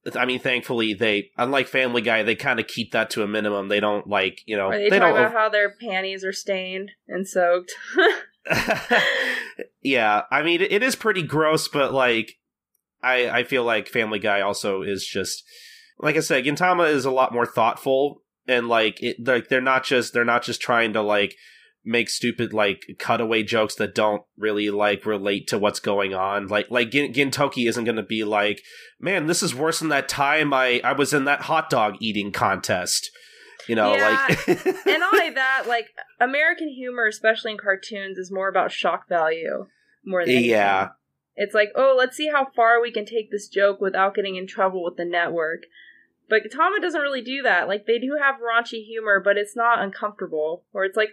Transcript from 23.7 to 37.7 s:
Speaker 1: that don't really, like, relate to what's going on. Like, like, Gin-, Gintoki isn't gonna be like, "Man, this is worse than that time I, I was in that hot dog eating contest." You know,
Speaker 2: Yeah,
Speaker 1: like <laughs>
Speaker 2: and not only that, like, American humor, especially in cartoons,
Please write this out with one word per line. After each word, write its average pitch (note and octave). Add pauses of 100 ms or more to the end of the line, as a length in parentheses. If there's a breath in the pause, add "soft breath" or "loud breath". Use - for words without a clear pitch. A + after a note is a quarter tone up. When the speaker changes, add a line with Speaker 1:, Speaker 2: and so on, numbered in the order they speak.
Speaker 1:
that G2+
don't G#2+ (140)
really, G#2
like, G2+
relate G2+
to A2
what's G2+
going G2
on. G2
Like, G#2
like, A#2+
Gin-, C3+
Gintoki C3
isn't A2+
gonna A2+
be A2
like, G#2 (360 loud breath)
"Man, E3
this F3
is D3
worse D#3
than D#3+
that C#3
time C#3+
I, B2+
I C3
was C#3
in C#3
that C#3+
hot D#3+
dog G#2+
eating G#2
contest." F#2+ (560 loud breath)
You A#2
know, G#2
Speaker 2:
Yeah, -
Speaker 1:
like -
<laughs> - (220)
Speaker 2:
and D#4+
not F#4
only F4
that, C4
like, A#3 (300)
American D4+
humor, B3
especially A3
in G#3+
cartoons, G3